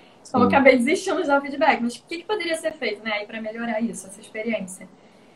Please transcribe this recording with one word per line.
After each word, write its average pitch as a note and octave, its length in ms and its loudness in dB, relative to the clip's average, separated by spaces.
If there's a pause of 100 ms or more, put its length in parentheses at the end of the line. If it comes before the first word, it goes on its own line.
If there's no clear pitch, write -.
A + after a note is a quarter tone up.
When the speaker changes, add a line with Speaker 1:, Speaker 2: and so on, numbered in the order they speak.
(280)
Speaker 1:
Então, A#3+ 140 2
eu - 80 2
Speaker 2:
Sim. - 40 4
Speaker 1:
acabei C4 220 8
desistindo D#4 460 0
de C#4 60 -2
dar C#4+ 100 4
o - 40 2
feedback. C4+ 400 2
Mas A#3 140 -2
o - 80 -20
que E4+ 140 -10
que F4 60 -14
poderia E4+ 320 -2
ser D#4+ 160 -4
feito, G#3+ 300 -6
né, A3 100 -4
aí G#3 140 -4
pra A3+ 140 -10
melhorar A3+ 400 -4
isso, G3 260 -4
essa - 140 -18
experiência? G#3+ 680 -6 (480)